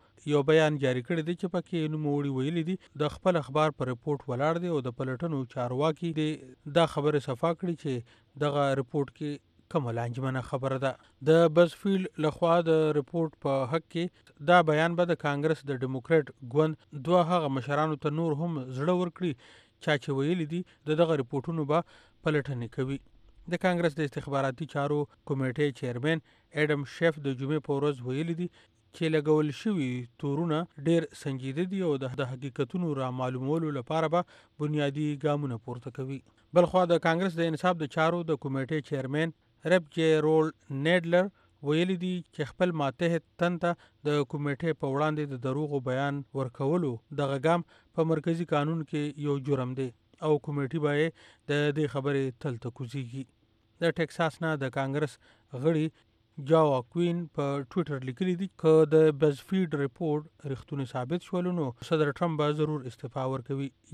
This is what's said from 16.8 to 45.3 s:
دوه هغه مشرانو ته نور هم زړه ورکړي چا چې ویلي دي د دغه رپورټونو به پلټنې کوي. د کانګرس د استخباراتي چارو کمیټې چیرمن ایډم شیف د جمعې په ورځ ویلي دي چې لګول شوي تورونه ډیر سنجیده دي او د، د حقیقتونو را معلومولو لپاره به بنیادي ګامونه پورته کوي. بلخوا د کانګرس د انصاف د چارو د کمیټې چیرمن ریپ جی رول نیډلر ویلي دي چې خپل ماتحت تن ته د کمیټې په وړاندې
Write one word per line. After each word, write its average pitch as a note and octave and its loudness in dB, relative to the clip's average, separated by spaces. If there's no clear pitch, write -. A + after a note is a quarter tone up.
دوه F3 6
هغه F3 2
مشرانو C#3+ 0
ته D3 0
نور E3 0
هم E3+ -2
زړه C3+ -2
ورکړي F3+ -4
چا D#3 2
چې - -6
ویلي D#3 0
دي E3+ -4
د D#3 2
دغه E3 4
رپورټونو D3 -4
به D#3+ 4
پلټنې C#3 -2
کوي. C3+ -4
د F3 -4
کانګرس E3+ 0
د D3+ -2
استخباراتي C3+ -4
چارو D3 0
کمیټې C3+ -2
چیرمن C3 -2
ایډم D3 0
شیف E3 0
د C#3 -6
جمعې C#3+ -4
په C#3+ -2
ورځ C#3+ 0
ویلي D#3+ -4
دي F3+ -4
چې D#3+ -2
لګول D3+ 4
شوي F3 0
تورونه D3+ 0
ډیر E3 4
سنجیده C3+ -4
دي G3 -4
او D3 2
د، B2+ -4
د C3 -2
حقیقتونو C#3 -4
را B2+ -2
معلومولو C3+ -2
لپاره D#3 0
به F3 2
بنیادي D3 0
ګامونه D3 0
پورته B2 -12
کوي. C3+ -8
بلخوا F3+ 6
د E3+ 4
کانګرس E3 2
د E3 2
انصاف F3 0
د D3+ -4
چارو E3+ 2
د D3 0
کمیټې C3+ -4
چیرمن D3 -2
ریپ F3+ 4
جی D#3+ 2
رول D#3 4
نیډلر F3 4
ویلي F3 2
دي F#3 -4
چې C#3+ -4
خپل F3+ 0
ماتحت D#3+ 0
تن F3 2
ته E3+ 2
د D3 2
کمیټې D3 -4
په C#3 -2
وړاندې D3+ 0